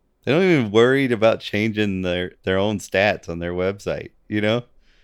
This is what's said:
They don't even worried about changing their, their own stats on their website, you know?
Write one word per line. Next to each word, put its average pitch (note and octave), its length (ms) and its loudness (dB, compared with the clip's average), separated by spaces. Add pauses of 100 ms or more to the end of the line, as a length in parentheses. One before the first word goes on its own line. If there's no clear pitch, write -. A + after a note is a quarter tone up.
(240)
They A#2+ 80 -2
don't F3 120 2
even C#3 260 2
worried B2+ 400 4
about A2 300 2
changing G#2 640 -2
their, F2+ 300 -4 (120)
their F#2+ 140 0
own G2+ 200 0
stats F#2+ 500 -2
on E2+ 120 -8
their F2 120 -6
website, F2+ 580 -6 (180)
you G#2 120 -2
know? A2 240 0 (400)